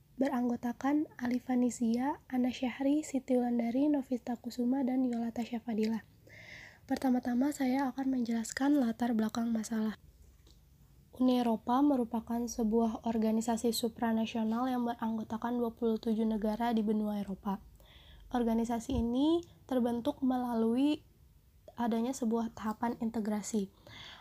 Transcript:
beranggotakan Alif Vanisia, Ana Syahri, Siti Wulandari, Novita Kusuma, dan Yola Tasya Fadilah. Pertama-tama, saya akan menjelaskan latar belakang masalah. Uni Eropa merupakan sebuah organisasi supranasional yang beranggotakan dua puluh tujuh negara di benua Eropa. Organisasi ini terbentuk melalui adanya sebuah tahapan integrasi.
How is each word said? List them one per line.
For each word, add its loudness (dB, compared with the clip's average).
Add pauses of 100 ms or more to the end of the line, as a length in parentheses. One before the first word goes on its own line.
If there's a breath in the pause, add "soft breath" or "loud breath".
(220)
beranggotakan 0
Alif -4
Vanisia, 0
Ana 0
Syahri, 0
Siti 0
Wulandari, 2
Novita 0
Kusuma, 0
dan 2
Yola 0
Tasya -4
Fadilah. 0 (800 loud breath)
Pertama-tama, 2
saya 0
akan -2
menjelaskan 0
latar 2
belakang 0
masalah. -2 (1160)
Uni 4
Eropa 2
merupakan 0
sebuah 0
organisasi 0
supranasional -2
yang -2
beranggotakan -4
dua 0
puluh -2
tujuh 0
negara 0
di 2
benua 0
Eropa. -6 (720 loud breath)
Organisasi 0
ini 2 (240 loud breath)
terbentuk 0
melalui 2 (720)
adanya -2
sebuah -2
tahapan -4
integrasi. -2 (520 loud breath)